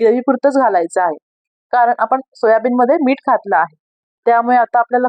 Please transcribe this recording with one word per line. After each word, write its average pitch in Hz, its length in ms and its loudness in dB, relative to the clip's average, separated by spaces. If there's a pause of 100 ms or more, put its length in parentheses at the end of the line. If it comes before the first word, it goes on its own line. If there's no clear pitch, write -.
ग्रेव्हीपुरतंच 254 560 0
घालायचं 190 440 0
आहे, 160 160 -2 (560)
कारण 240 260 2
आपण 262 220 -2 (140)
सोयाबीनमध्ये 240 720 0
मीठ 269 120 0 (100)
घातलं 202 300 -2
आहे, 160 180 -2 (500)
त्यामुळे 233 320 2
आता 240 220 0
आपल्याला 247 300 -2